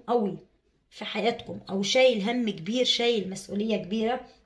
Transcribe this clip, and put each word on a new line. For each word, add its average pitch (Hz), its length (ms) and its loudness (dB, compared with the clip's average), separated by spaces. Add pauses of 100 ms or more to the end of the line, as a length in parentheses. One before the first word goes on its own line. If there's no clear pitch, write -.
قوي 208 320 0 (520)
في - 140 -14
حياتكم، - 560 -4 (100)
او 196 120 0
شايل 233 480 4
هم 240 200 0
كبير، 196 340 -2
شايل 233 460 2
مسؤولية 208 460 -2
كبيرة، 220 440 -2 (260)